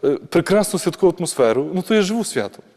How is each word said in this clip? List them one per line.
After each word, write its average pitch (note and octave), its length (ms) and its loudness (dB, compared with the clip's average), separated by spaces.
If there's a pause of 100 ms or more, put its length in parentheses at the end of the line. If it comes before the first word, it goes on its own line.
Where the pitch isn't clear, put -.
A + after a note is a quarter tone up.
е, C#3 60 2 (200)
прекрасну F#3+ 500 0
святкову F3 380 0
атмосферу, C#3 560 0
ну, F#3 80 -2
то A3 140 0
я G#3+ 60 4
живу G#3 220 -2
святом. - 400 -6 (120)